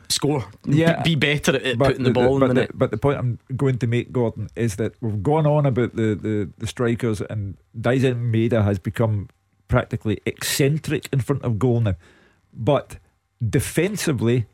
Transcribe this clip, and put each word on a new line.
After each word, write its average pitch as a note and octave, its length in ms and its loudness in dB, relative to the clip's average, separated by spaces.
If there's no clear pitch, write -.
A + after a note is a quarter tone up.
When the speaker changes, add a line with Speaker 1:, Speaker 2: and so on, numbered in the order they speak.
Speaker 1:
"Score." C#3 380 -2
Speaker 2:
Yeah. D#3+ 360 2
Speaker 1:
Be, E3 120 2
be D3 200 2
better D3 220 0
at, B2+ 60 -2
at A#2+ 160 -2
Speaker 2:
But C#3 100 4
Speaker 1:
putting C3+ 160 0
the A#2+ 60 4
Speaker 2:
the, B2 100 2
the, B2 60 4
Speaker 1:
ball C3+ 100 4
in C3+ 40 2
Speaker 2:
but C3 80 4
Speaker 1:
the B2+ 60 2
Speaker 2:
the, B2 80 4
Speaker 1:
net. - 120 -4
Speaker 2:
but C3 160 0
the - 80 -6
point C#3 200 0
I'm B2 200 -4
going C3 220 0
to B2 80 -2
make, A#2 240 -2
Gordon, A2+ 460 -2
is A#2 200 -2
that - 240 -4
we've G#2+ 220 -4
gone D3+ 240 2
on D3 200 4
about A#2+ 300 0
the, A2 240 2
the, G#2 280 -2
the - 80 -8
strikers, A#2 540 -2
and G2+ 360 -8
Daizen A#2+ 540 0
Maeda A2+ 320 2
has G2+ 140 2
become G#2+ 500 -2
practically A2+ 580 -2
eccentric - 840 -2
in C3+ 80 0
front B2+ 240 -2
of A2+ 140 0
goal A#2+ 220 2
now. G2+ 140 0
But B2+ 420 0
defensively, B2 1080 0